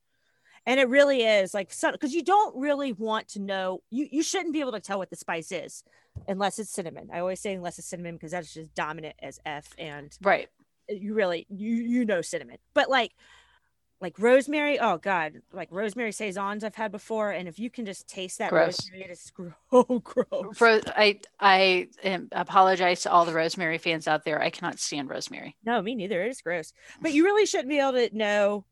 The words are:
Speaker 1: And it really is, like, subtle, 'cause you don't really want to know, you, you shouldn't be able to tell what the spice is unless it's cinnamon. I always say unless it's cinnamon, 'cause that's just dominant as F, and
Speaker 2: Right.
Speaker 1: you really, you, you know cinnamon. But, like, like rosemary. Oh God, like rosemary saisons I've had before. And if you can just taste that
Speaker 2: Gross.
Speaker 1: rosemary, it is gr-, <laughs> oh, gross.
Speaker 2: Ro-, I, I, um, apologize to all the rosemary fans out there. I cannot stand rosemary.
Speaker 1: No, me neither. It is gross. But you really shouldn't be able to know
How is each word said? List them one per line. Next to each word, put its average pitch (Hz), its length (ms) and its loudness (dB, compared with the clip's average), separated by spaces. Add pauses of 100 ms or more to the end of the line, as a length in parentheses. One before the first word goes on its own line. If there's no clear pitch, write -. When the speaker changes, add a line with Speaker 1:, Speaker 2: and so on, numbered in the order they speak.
(680)
Speaker 1:
And 254 140 2
it 254 80 4
really 277 360 6
is, 208 300 4
like, 196 180 -6
subtle, - 260 -2
'cause 262 160 -4
you 339 100 -2
don't 392 320 4
really 277 360 -2
want 220 380 -4
to 202 100 -10
know, 190 500 -4
you, 269 220 -4
you 302 100 0
shouldn't 349 320 -2
be 311 60 -2
able 254 120 -4
to 202 80 -6
tell 196 180 -4
what 180 120 -6
the - 60 -14
spice 170 360 -6
is - 320 -10 (440)
unless 196 300 -2
it's 208 120 -8
cinnamon. 165 420 -10
I 170 80 -6
always 185 200 -4
say 202 140 -6
unless 175 240 -8
it's - 100 -14
cinnamon, 170 300 -10
'cause 160 140 -14
that's 170 220 -8
just 160 200 -16
dominant 156 460 -8
as 135 260 -14
F, 151 320 -10
and 147 420 -14
Speaker 2:
Right. 196 300 2 (380)
Speaker 1:
you 208 260 -6
really, 180 360 0
you, 214 260 -4
you 240 280 0
know 190 180 0
cinnamon. 123 360 -8 (160)
But, 277 160 4
like, 247 240 2 (840)
like 180 180 -10
rosemary. 277 600 4
Oh 190 200 2
God, 165 420 -2 (120)
like 175 180 -12
rosemary 214 420 -4
saisons 202 520 -6
I've 208 100 -8
had 214 180 -6
before. 214 380 -4
And 180 180 -6
if 160 100 -16
you 233 120 -8
can 240 140 -10
just 190 240 -12
taste 185 300 -10
that 202 120 -4
Speaker 2:
Gross. 175 300 2
Speaker 1:
rosemary, 190 240 -14
it 180 60 -16
is - 200 -20
gr-, 175 180 -14 (120)
<laughs> - 120 -20
oh, 247 280 6
gross. - 600 -6
Speaker 2:
Ro-, 220 280 8
I, 208 320 4 (180)
I, 190 500 6 (160)
um, 190 280 -4
apologize 180 680 4
to - 80 -2
all 170 140 8
the 165 100 -2
rosemary 165 440 0
fans 160 300 -2
out 156 160 0
there. 151 180 0
I 160 80 0
cannot - 280 -8
stand 143 320 -6
rosemary. - 540 -12
Speaker 1:
No, 233 180 0
me 233 120 -4
neither. 190 280 -4
It 233 80 -4
is 262 100 -12
gross. 165 320 -6 (280)
But 311 120 -2
you 302 120 6
really 403 220 4
shouldn't 285 220 -2
be 285 100 0
able 269 140 4
to 240 240 0
know 208 560 2